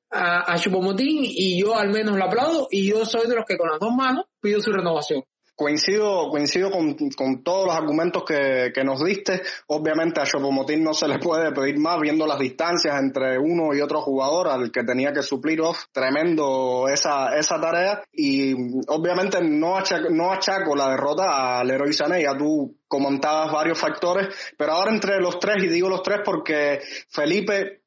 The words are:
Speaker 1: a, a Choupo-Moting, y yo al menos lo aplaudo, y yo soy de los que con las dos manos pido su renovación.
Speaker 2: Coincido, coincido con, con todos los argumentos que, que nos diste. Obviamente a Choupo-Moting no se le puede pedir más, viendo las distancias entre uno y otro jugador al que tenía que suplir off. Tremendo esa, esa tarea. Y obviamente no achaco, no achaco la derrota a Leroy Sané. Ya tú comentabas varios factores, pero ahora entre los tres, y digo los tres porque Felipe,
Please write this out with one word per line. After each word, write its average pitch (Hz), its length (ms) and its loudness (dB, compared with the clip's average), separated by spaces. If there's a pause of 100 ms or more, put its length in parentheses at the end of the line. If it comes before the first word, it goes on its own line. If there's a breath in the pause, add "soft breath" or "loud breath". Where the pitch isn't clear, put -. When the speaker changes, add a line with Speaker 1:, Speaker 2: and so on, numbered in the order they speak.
Speaker 1:
a, 175 440 0
a 175 40 2
Choupo-Moting, 196 680 0
y 185 360 0
yo 214 140 2
al 202 140 2
menos 214 280 0
lo 190 80 2
aplaudo, 269 460 2
y 196 180 2
yo 220 160 2
soy 226 220 0
de 240 80 2
los 220 100 -2
que 180 140 -2
con 165 100 2
las 156 100 -2
dos 220 140 0
manos 262 320 0 (160)
pido 208 180 2
su 214 120 -2
renovación. 165 500 0 (340)
Speaker 2:
Coincido, 180 720 0
coincido 156 420 0
con, 160 240 0 (220)
con 131 260 -2
todos 190 220 2
los 175 100 2
argumentos 165 500 0
que, 135 480 2
que 135 120 0
nos 135 180 -2
diste. 190 380 -2 (260 loud breath)
Obviamente 156 540 0
a - 20 0
Choupo-Moting 139 580 0
no 156 120 0
se 151 120 -2
le 139 140 -2
puede 160 320 0
pedir 139 280 0
más, 160 200 0
viendo 151 260 2
las 143 140 -2
distancias 156 580 -2
entre 131 400 0
uno 156 380 0
y 147 60 0
otro 143 180 0
jugador 143 480 0
al 127 240 0
que 123 140 -2
tenía 127 260 0
que 143 100 -2
suplir 143 380 -2
off. 165 320 -2
Tremendo 135 960 0
esa, 139 500 0
esa 156 220 0
tarea. 180 420 0 (120)
Y 135 400 0 (340)
obviamente 180 540 0
no 165 360 2
achaco, 175 320 -2
no 170 220 2
achaco 190 460 0
la 135 140 2
derrota 135 680 0
a 123 60 0
Leroy 135 260 0
Sané. 156 300 0
Ya 139 160 0
tú 147 400 -2 (100)
comentabas 147 640 0
varios 156 260 0
factores, 180 520 0 (280 loud breath)
pero 151 140 0
ahora 190 220 0
entre 196 260 0
los 175 200 -2
tres, 196 220 0
y 185 60 2
digo 175 220 2
los 185 120 -2
tres 202 220 -2
porque 151 560 0 (300 loud breath)
Felipe, 190 760 -2